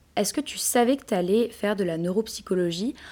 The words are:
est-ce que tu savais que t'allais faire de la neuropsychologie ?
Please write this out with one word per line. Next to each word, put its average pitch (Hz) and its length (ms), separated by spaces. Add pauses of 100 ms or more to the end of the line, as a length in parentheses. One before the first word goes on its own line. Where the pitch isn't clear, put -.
(160)
est-ce 202 160
que 302 100
tu - 180
savais 240 360
que - 100
t'allais 202 440
faire 208 260
de 196 80
la 165 140
neuropsychologie ? 180 960 (180)